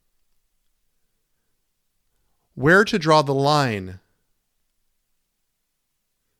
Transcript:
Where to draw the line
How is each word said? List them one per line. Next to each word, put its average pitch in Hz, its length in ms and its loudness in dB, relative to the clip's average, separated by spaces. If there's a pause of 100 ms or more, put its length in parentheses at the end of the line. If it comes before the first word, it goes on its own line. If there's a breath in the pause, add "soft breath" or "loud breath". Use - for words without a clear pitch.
(2500)
Where 175 320 2
to 214 140 -4
draw 156 240 2
the 139 100 -4
line 131 640 -2 (2500)